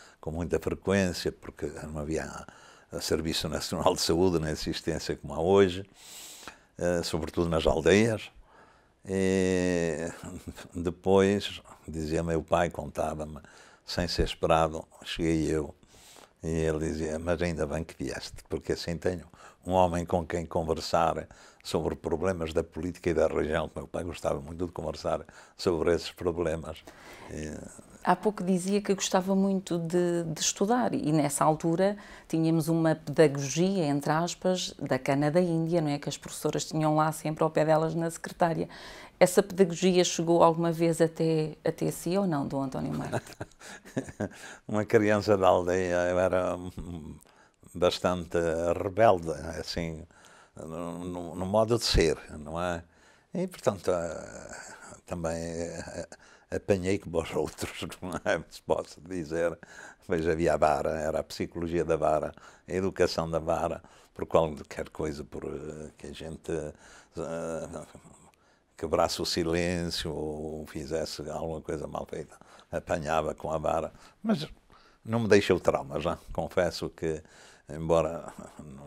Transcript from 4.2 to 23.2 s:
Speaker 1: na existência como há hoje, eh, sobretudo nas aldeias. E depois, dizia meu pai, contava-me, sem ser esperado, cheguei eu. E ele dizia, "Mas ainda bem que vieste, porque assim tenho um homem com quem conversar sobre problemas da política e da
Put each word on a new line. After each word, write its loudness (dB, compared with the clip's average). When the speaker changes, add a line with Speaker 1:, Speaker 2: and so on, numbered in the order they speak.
Speaker 1:
na -2
existência -4
como -12
há -4
hoje, 4
eh, 0
sobretudo -2
nas 0
aldeias. 4
E 2
depois, 2
dizia -2
meu 0
pai, 2
contava-me, -6
sem -2
ser 2
esperado, 2
cheguei 2
eu. 0
E -4
ele 2
dizia, -4
"Mas -2
ainda 0
bem -4
que -14
vieste, -8
porque -4
assim -4
tenho -4
um -2
homem 4
com 0
quem -4
conversar 0
sobre -2
problemas -2
da 0
política -4
e 0
da 4